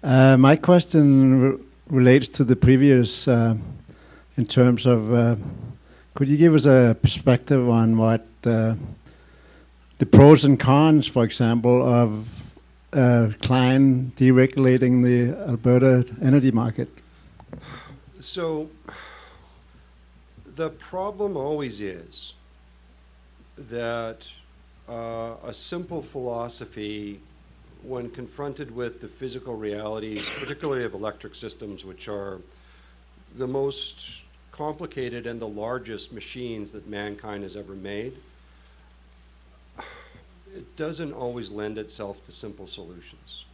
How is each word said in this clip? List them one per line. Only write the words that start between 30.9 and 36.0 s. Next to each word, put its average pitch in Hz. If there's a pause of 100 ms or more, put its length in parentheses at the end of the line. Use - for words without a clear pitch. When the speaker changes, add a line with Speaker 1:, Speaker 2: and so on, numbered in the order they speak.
Speaker 2:
electric 101
systems, 104
which 92
are 98 (960)
the 127
most - (300)
complicated 147
and 117
the 113
largest 107